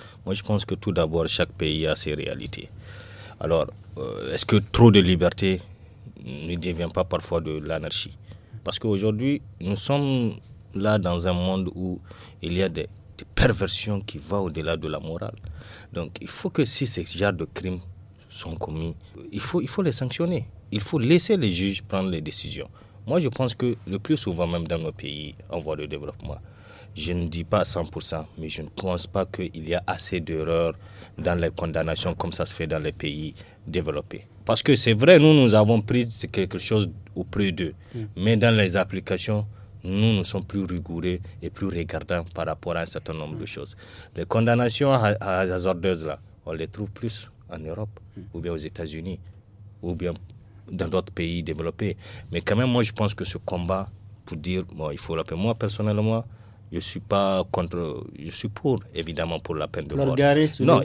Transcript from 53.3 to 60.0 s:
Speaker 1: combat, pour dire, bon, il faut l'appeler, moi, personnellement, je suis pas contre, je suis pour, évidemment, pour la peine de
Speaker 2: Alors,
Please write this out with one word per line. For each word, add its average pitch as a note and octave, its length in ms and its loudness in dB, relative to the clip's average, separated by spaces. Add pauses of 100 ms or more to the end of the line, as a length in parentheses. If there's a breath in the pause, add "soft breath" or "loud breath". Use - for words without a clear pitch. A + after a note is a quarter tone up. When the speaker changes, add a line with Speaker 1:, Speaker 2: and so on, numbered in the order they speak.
Speaker 1:
combat, F#2 500 -2 (360)
pour E2+ 120 -10
dire, F2+ 260 -2 (120)
bon, D#2 160 -4
il C#2+ 80 -8
faut - 160 -4
l'appeler, D#2+ 260 -2
moi, A2 140 2
personnellement, G#2+ 680 2 (480 soft breath)
je - 80 -4
suis - 220 -8
pas G2 500 2
contre, E2+ 520 -2 (140)
je D#2 140 -10
suis - 160 -6
pour, A2+ 320 0 (160)
évidemment, E2 440 -4
pour - 140 -6
la D2+ 140 -2
peine D2+ 180 -6
de - 80 -8
Speaker 2:
Alors, C#3 140 2